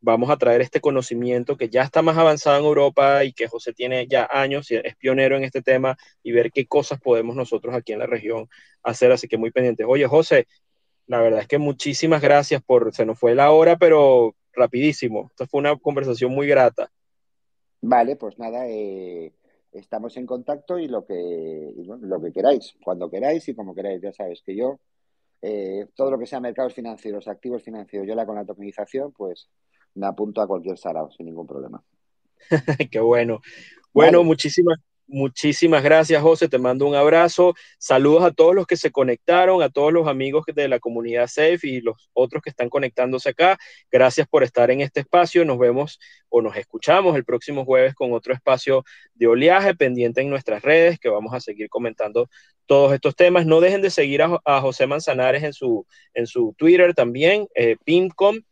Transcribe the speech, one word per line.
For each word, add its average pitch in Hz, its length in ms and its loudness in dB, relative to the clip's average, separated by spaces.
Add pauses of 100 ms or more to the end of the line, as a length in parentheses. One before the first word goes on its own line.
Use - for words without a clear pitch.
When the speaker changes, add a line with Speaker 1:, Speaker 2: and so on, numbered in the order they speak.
Speaker 1:
vamos 117 300 0
a 143 60 2
traer 123 240 2
este 127 200 -4
conocimiento 123 760 -4
que 120 120 -6
ya 123 140 0
está 147 200 0
más 160 140 0
avanzado 151 440 2
en 147 60 -4
Europa 139 580 2
y 131 80 -8
que 117 160 -8
José 117 240 -12
tiene 123 340 -6
ya 127 240 0
años 139 400 -4
y 117 60 -2
es - 200 -6
pionero 131 400 0
en 135 60 -4
este 131 180 -6
tema 131 360 0 (260)
y 120 80 -10
ver 117 220 2
qué 131 140 -4
cosas 139 340 -2
podemos 117 340 0
nosotros 123 400 -8
aquí 113 180 -8
en 104 60 -8
la 117 80 -6
región 113 420 -6 (360)
hacer, 117 260 2
así 123 160 0
que 113 120 -4
muy 113 120 -4
pendientes. 120 380 -2
Oye, 139 180 2
José, 147 400 2 (600)
la 123 140 -2
verdad 110 200 2
es 107 80 -10
que 143 100 0
muchísimas 147 640 -2
gracias 143 400 2
por, 117 320 0
se 113 100 -2
nos 110 140 -6
fue 120 160 2
la 139 160 4
hora, 165 260 6
pero 143 580 4 (200)
rapidísimo. 123 760 -2
Esta - 160 -12
fue 143 140 -4
una 147 160 0
conversación 135 560 -4
muy 143 140 -4
grata. 135 440 2 (920)
Speaker 2:
Vale, 123 340 0
pues 104 220 -16
nada, 117 300 -10
eh, 95 680 -12 (380)
estamos 110 440 -14
en 127 80 -12
contacto 143 540 -10
y 160 100 -8
lo 113 160 -8
que, 101 100 -12
y 80 720 -12
bueno, 110 200 -18
lo 92 160 -8
que 82 100 -10
queráis, 120 500 -2
cuando 87 280 -10
queráis 139 380 -6
y 131 60 -10
como 101 200 -16
queráis. 95 260 -10
Ya 95 120 -12
sabes 90 300 -14
que 95 140 -12
yo, 127 240 -6 (640)
eh, 101 520 -10
todo 131 160 -2
lo 131 80 -4
que 117 80 -10
sea 135 140 -12
mercados 123 320 -8
financieros, 110 560 -14
activos 117 340 -12
financieros, 101 460 -14
yo 110 60 -8
la 113 100 -6
con 107 120 -12
la 104 100 -12
tokenización, 104 680 -12
pues 95 380 -14 (460)
me 98 100 -8
apunto 104 340 -8
a 104 60 -2
cualquier 92 320 -8
sarao 80 320 -8
sin - 160 -20
ningún 82 200 -16
problema. 67 380 -16 (540)
Speaker 1:
<laughs> 139 520 -4
Qué 110 80 -6
bueno. 117 420 0 (520)
Bueno, 165 260 8
Speaker 2:
Vale. 175 80 4
Speaker 1:
muchísimas, 160 520 0 (280)
muchísimas 139 800 0
gracias, 156 360 4
José. 160 280 4
Te 127 100 0
mando 127 300 0
un 143 80 0
abrazo. 170 580 4 (240)
Saludos 147 460 4
a 170 80 4
todos 170 240 4
los 185 100 0
que 175 100 0
se 156 140 -2
conectaron, 175 720 2
a 139 60 0
todos 143 240 0
los 165 160 2
amigos 139 440 -4
de 147 140 -2
la 123 140 -2
comunidad 117 480 -4
Safe 165 340 0
y 131 180 -8
los 113 320 -8
otros 127 300 -2
que - 80 -12
están 123 180 -6
conectándose 131 600 -4
acá. 175 280 2 (320)
Gracias 131 380 2
por 147 160 2
estar 123 300 2
en 135 80 -2
este 143 180 -6
espacio. 170 460 2
Nos 131 160 -2
vemos 127 400 0 (280)
o 120 140 2
nos 107 140 -6
escuchamos 165 580 0
el 131 100 -2
próximo 131 400 -6
jueves 131 300 2
con 123 180 -6
otro 117 220 -4
espacio 131 480 -2 (320)
de 117 140 2
oleaje 175 480 4
pendiente 123 460 -2
en 139 60 -4
nuestras 135 340 -6
redes, 165 360 2
que 123 100 -4
vamos 107 260 -4
a 127 40 -6
seguir 107 300 -12
comentando 117 600 -6 (380)
todos 139 260 4
estos 139 220 -2
temas. 175 320 4
No 160 140 6
dejen 190 200 2
de 190 100 0
seguir 143 320 0
a 165 60 2
Jo-, 175 160 -2
a 139 160 2
José 131 280 -2
Manzanares 139 560 -2
en 147 80 -6
su, 117 340 -4 (280)
en 117 120 -4
su 113 320 -4
Twitter 175 360 4
también, 151 600 0
eh, 117 300 2
pincom. 190 560 0 (120)